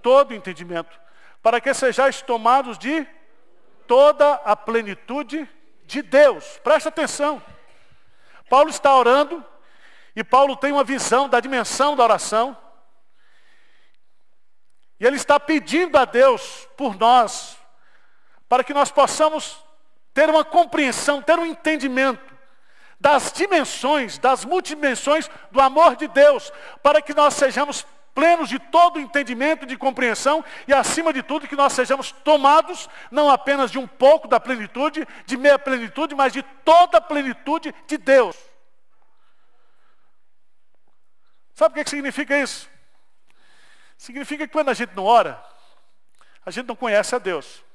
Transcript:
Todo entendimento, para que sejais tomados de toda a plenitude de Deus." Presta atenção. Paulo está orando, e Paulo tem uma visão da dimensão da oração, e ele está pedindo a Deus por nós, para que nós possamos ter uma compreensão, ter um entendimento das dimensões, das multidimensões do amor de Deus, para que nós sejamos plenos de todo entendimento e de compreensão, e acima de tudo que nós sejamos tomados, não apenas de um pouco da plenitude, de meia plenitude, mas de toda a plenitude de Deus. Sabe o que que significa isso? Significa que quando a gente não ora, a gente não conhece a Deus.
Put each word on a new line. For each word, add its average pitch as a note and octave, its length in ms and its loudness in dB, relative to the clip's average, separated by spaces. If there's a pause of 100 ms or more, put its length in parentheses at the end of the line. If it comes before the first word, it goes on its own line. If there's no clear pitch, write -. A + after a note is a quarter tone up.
Todo B3+ 320 4
entendimento, F3 640 -12 (420)
para A3+ 180 2
que C4+ 120 -2
sejais C4 480 0
tomados A#3+ 580 -2
de C#4+ 280 -6 (800)
toda D4 480 4
a G#3 200 -2
plenitude A#3 960 -8 (360)
de - 180 -10
Deus." C4 560 2
Presta D4+ 320 0
atenção. C#4+ 520 -6 (1080)
Paulo C#4+ 180 4
está C#4 260 0
orando, C4+ 500 2 (680)
e A3 80 -10
Paulo C4+ 320 2
tem C#4 160 -4
uma C#4+ 140 0
visão C4 440 -2
da A#3+ 120 0
dimensão C4 560 -4
da B3+ 80 4
oração, A3+ 520 -2 (2500)
e G3+ 40 -6
ele C#4 120 2
está C#4+ 240 2
pedindo D4+ 580 -2
a B3 60 4
Deus B3 600 0 (100)
por A3+ 200 -6
nós, A3+ 640 0 (880)
para B3+ 140 0
que C#4+ 100 -10
nós C#4+ 200 0
possamos D#4 680 -2 (540)
ter D#4 160 4
uma D#4 140 2
compreensão, D4 760 -2
ter E4+ 180 2
um E4+ 60 -4
entendimento C4+ 880 -4 (640)
das C#4 320 2
dimensões, D4 840 -2
das B3+ 280 0
multidimensões D4 840 -4 (220)
do C#4 100 0
amor C4+ 360 4
de D4+ 120 -10
Deus, C#4 420 2 (320)
para D4 200 4
que D4 100 -14
nós D4 220 2
sejamos C4+ 500 -2 (300)
plenos D#4+ 340 2
de B3 100 -8
todo E4+ 400 2
entendimento C#4 680 -4
e - 20 -18
de B3 100 -12
compreensão, C4 680 -2 (240)
e C4 60 0
acima D#4 400 0
de C4 100 -6
tudo D4 240 -8
que - 80 -12
nós C#4 200 0
sejamos C4 360 -4
tomados, D4+ 800 0 (220)
não D4 180 0
apenas C4+ 420 0
de F3+ 80 -12
um B3+ 80 -10
pouco D4+ 400 2
da A3+ 140 0
plenitude, B3+ 640 -6 (200)
de B3+ 100 -8
meia C#4 220 4
plenitude, C4+ 560 -6
mas C4+ 180 0
de C4 100 -10
toda F4 540 4
a D#4+ 60 6
plenitude D4 720 -8 (120)
de D4+ 120 -8
Deus. A#3+ 360 2 (3250)
Sabe D#4+ 200 0
o - 20 -20
que D4 100 -8
que - 60 -8
significa C#4 480 -6
isso? - 320 -8 (1300)
Significa C#4+ 480 -12
que - 60 -20
quando D4 180 -2
a A3+ 40 -2
gente G3 200 -8
não F#3+ 100 -8
ora, G3 380 2 (1040)
a F#3 60 -14
gente A#3+ 160 -10
não A#3 100 -10
conhece G#3+ 380 0
a B3 40 -2
Deus. F3+ 440 -8 (120)